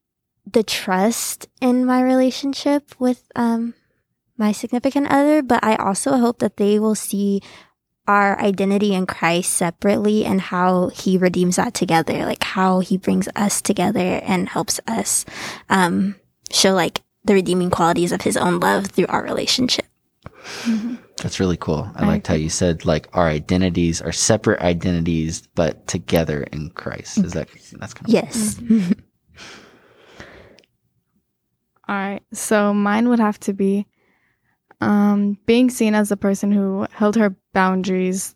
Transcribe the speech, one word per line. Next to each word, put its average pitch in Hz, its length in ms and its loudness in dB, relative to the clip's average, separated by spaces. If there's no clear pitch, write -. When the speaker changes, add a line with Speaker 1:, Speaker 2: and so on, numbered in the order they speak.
Speaker 1:
the 220 120 4
trust - 840 -2
in 254 240 2
my 254 180 2
relationship 262 960 0
with, 247 260 -2
um, 233 400 -2
my 214 140 2
significant 262 580 -2
other, 294 320 4
but 240 220 2
I 220 120 4
also 262 420 0
hope 233 200 2
that 214 200 -2
they 208 200 4
will 220 160 2
see 202 480 -2
our 202 320 2
identity 196 560 0
in 185 120 0
Christ 170 480 -2
separately 208 720 0
and 190 160 0
how 180 500 0
he 185 280 0
redeems 180 380 2
that 185 180 -2
together, 165 500 0
like, - 200 -4
how 185 340 2
he 185 180 0
brings 190 380 -2
us - 260 -2
together 196 640 0
and 185 260 -2
helps - 380 -4
us, - 380 -4
um, 190 460 2
show, 190 220 4
like, 170 260 -2
the 208 100 4
redeeming 180 360 2
qualities 170 420 2
of 202 80 -4
his 214 160 -2
own 180 240 0
love 196 260 0
through 185 220 0
our - 160 -2
relationship. - 640 -2
Speaker 2:
Mm-hmm. 226 320 -2
Speaker 3:
That's - 180 -6
really 90 160 2
cool. 78 400 -4
I - 80 -2
Speaker 2:
I - 20 2
Speaker 3:
liked - 220 0
how 87 60 2
Speaker 2:
agree. 78 100 0
Speaker 3:
you 80 60 -2
said, - 340 0
like, 78 300 0
our 87 120 2
identities 85 720 0
are 82 120 -6
separate - 480 2
identities, 85 800 0
but - 320 -2
together 80 640 -2
in 76 180 -10
Christ. - 480 -8
Is 120 140 0
that, - 160 -6
that's - 220 -16
kind - 120 -14
of 220 60 2
Speaker 1:
Yes. 214 420 -2
Speaker 2:
Mm-hmm. 220 380 0
All 202 80 -4
right. 196 260 -6
So 208 420 0
mine 208 340 2
would 240 120 2
have 208 200 0
to 202 120 -4
be, 196 340 0
um, 208 640 2
being 240 240 4
seen 220 240 0
as 208 140 2
the 202 80 -2
person 202 360 0
who 196 380 0
held 214 260 0
her 208 180 4
boundaries 185 800 0